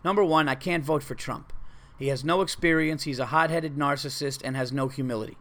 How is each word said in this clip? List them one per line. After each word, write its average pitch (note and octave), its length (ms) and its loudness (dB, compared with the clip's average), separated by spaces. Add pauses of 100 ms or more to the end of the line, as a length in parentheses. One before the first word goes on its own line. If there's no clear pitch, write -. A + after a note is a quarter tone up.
Number G3 180 4
one, D#3 280 6
I C3 60 2
can't E3+ 280 -2
vote D3 180 2
for B2+ 140 -10
Trump. - 380 -8 (440)
He C#3 100 -2
has C3+ 180 -2
no F3 160 4
experience, D#3+ 640 2
he's C3 160 -4
a B2+ 80 -2
hot-headed D#3+ 500 2
narcissist, C#3+ 680 -2
and C3 140 -4
has B2+ 160 -2
no C3+ 160 0
humility. B2 520 -4